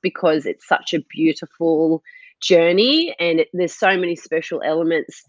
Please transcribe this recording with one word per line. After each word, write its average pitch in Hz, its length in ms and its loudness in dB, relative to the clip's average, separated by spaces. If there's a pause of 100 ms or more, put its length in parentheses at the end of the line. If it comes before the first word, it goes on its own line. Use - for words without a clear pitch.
because 160 440 0
it's - 220 -8
such - 260 -2
a 151 160 -2
beautiful 160 920 0 (380)
journey, 202 800 2
and 165 220 0
it, 156 120 -4
there's 180 200 -2
so 190 240 0
many 175 180 -4
special 160 480 -6
elements 160 640 -2